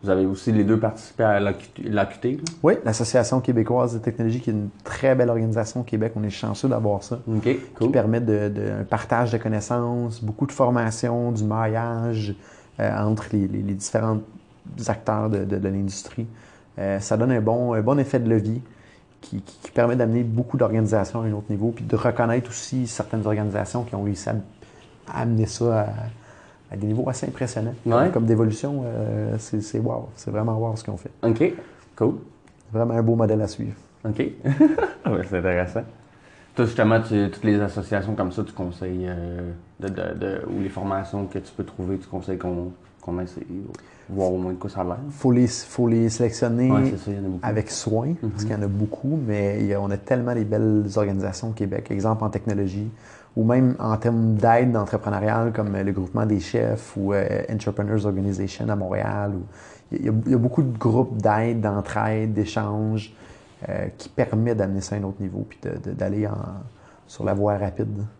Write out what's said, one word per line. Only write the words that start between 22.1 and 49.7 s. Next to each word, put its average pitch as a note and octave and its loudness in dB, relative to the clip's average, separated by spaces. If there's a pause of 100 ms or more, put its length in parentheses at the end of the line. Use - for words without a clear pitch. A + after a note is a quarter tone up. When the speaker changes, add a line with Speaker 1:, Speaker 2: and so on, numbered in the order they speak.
Speaker 2:
aussi B2+ -4
certaines A2+ -4
organisations G#2 -2
qui A#2 -8
ont G2+ -2
réussi G2+ -2
à, A2+ 0 (760)
à - -4
amener A2+ 2
ça A#2 2
à, G#2 0 (840)
à G2+ -8
des G2+ -4
niveaux A2+ 0
assez - -4
impressionnants. A#2 -4 (100)
Speaker 1:
Ouais. A#2 2
Speaker 2:
Comme, C#3 4
comme A#2 2
Dévolution, A#2 2
euh, A2 -2
c'est, A2 -4
c'est A2+ -4
wow. A2+ -2
C'est - -10
vraiment A2 0
wow A2+ -2
ce - -10
qu'ils G#2 -6
ont G2 -6
fait. - -14 (140)
Speaker 1:
OK, A#2 4 (440)
cool. A2 2 (580)
Speaker 2:
Vraiment A#2 0
un A#2 2
beau A2+ 4
modèle A2 4
à G2+ 0
suivre. A2 -6 (340)
Speaker 1:
OK. A2 -2 (220)
<laughs> D4+ 4
Ah A#2 2
ouais, F2+ 0
c'est F#2+ 0
intéressant. F2+ 0 (760)
Toi, B2 4
justement, A2+ 4
tu, G#2 2
toutes - -10
les G#2 4
associations G2+ -2
comme F#2+ -2
ça, G2 -4
tu - -12
conseilles, F2+ -6
euh, F2 -6 (300)
de, G2 -4
de, F2 -6
de, F#2+ -4
ou G2 -4
les G2 -4
formations G2 -4
que F#2 -8
tu - -16
peux G2 -6
trouver, F#2 -6
tu F#2 -10
conseilles F#2 -6
qu'on, F2+ -4 (300)
qu'on F2 -6
essaye, F2+ -8 (640)
voir G2 2
au F#2 0
moins F#2 -2
de F#2 -6
quoi G2 -8
ça F#2+ -4
a - 0
l'air ? F2+ -4 (120)
Speaker 2:
Faut C#3 2
les, A#2+ 6
faut - -2
les A2+ 4
sélectionner A#2 2
Speaker 1:
Ouais, C3+ 6
c'est B2+ 0
ça, G2+ -6
il G2+ -2
y - -6
en G2 -6
a F#2+ -4
beaucoup. F#2 -4
Speaker 2:
avec G#2+ 0
soin, A2+ -2
parce G#2 -4
Speaker 1:
Mhm. A2 -2
Speaker 2:
qu'il - -2
y A2+ 0
en G#2 -2
a G2+ 0
beaucoup, G#2+ -2
mais G#2 2
il G#2 2
y G2+ 2